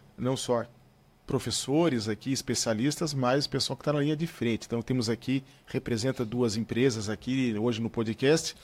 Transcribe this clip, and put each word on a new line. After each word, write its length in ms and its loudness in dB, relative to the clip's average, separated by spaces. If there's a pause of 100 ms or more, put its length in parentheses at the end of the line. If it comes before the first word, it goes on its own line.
(160)
não 200 0
só 280 0 (600)
professores 840 0
aqui, 240 -2
especialistas, 800 0
mas 320 2
o 60 -4
pessoal 260 -2
que 80 -10
tá 80 0
na 80 2
linha 160 2
de 100 -2
frente. 400 -2
Então, 160 -2
temos 260 0
aqui, 340 0 (240)
representa 580 -2
duas 320 0
empresas 520 0
aqui 500 0
hoje 220 0
no 80 -2
podcast. 760 2